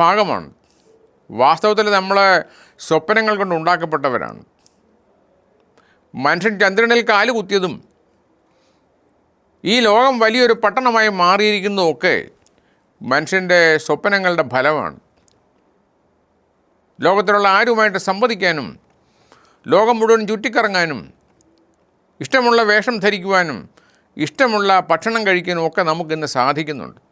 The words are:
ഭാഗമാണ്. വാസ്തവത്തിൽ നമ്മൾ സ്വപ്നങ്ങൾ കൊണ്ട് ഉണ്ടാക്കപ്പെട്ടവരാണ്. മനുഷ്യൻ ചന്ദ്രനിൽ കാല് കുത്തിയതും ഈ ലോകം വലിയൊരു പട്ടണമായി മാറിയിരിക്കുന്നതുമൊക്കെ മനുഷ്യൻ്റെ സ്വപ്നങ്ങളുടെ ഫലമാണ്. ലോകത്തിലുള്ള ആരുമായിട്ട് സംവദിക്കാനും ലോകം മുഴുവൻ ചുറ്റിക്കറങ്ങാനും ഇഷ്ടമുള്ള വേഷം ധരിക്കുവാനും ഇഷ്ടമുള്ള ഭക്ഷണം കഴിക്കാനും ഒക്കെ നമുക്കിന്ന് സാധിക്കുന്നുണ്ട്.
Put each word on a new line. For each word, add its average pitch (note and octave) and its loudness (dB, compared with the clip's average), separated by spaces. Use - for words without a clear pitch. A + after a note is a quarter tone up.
ഭാഗമാണ്. E3+ 0
വാസ്തവത്തിൽ G3+ 2
നമ്മൾ F#3+ 0
സ്വപ്നങ്ങൾ G#3+ 0
കൊണ്ട് F#3 -2
ഉണ്ടാക്കപ്പെട്ടവരാണ്. D3 -2
മനുഷ്യൻ F3 0
ചന്ദ്രനിൽ A3+ 2
കാല് G#3+ 2
കുത്തിയതും F#3+ -2
ഈ - 2
ലോകം B3 4
വലിയൊരു A3+ 2
പട്ടണമായി A3 0
മാറിയിരിക്കുന്നതുമൊക്കെ F#3 0
മനുഷ്യൻ്റെ F3 0
സ്വപ്നങ്ങളുടെ F3+ -2
ഫലമാണ്. B2+ -2
ലോകത്തിലുള്ള G3+ 2
ആരുമായിട്ട് A3 0
സംവദിക്കാനും F#3+ -2
ലോകം A3 2
മുഴുവൻ A3 2
ചുറ്റിക്കറങ്ങാനും G3 -2
ഇഷ്ടമുള്ള A#3+ 2
വേഷം G#3+ 0
ധരിക്കുവാനും F#3 0
ഇഷ്ടമുള്ള G#3+ -2
ഭക്ഷണം A3 0
കഴിക്കാനും F3+ -2
ഒക്കെ F#3 -2
നമുക്കിന്ന് D#3+ -4
സാധിക്കുന്നുണ്ട്. C#3 -4